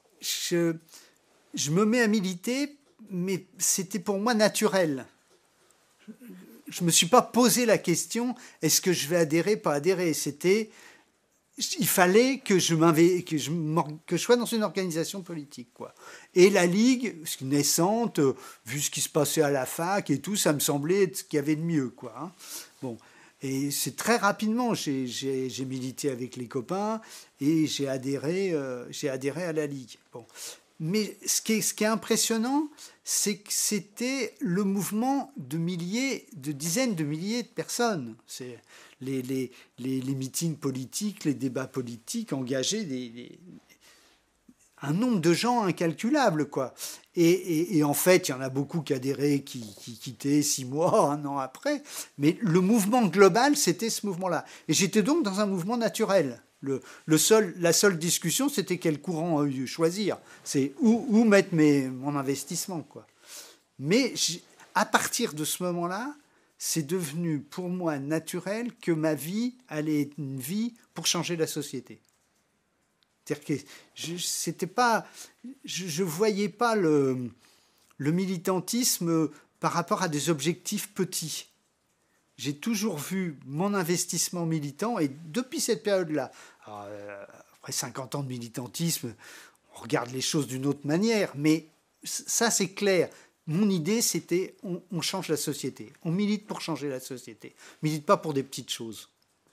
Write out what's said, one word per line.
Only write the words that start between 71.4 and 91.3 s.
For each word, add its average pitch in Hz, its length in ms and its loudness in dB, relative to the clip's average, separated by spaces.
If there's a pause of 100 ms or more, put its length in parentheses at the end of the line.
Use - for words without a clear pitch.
société. 135 540 -8 (1200)
C'est-à-dire - 200 -6
que 143 180 -2 (320)
je, 160 220 -8
c'était - 500 -6
pas, 233 380 2 (580)
je, 160 240 -8
je 160 160 -2
voyais 196 460 0
pas 233 260 0
le, 139 540 2 (680)
le 143 140 0
militantisme 180 1200 0 (300)
par 165 120 0
rapport 170 300 -2
à 180 80 0
des 147 200 -2
objectifs 170 600 -2
petits. - 580 -6 (920)
J'ai 139 180 -6
toujours 208 420 -4
vu 170 480 -4
mon 165 280 -2
investissement 175 720 -2
militant, 160 540 -2
et 147 100 2 (160)
depuis 233 360 -6
cette - 220 -2
période-là, 156 480 -2 (340)
alors, 104 220 -14
euh, 101 360 -14 (360)
après - 120 -14
cinquante 131 440 -8
ans 143 80 -4
de 135 40 -8
militantisme, 123 840 -6 (600)
on - 60 -18
regarde 120 300 -2
les 131 100 -6
choses 139 260 0
d'une 131 180 -6
autre 143 200 -2
manière, 196 500 2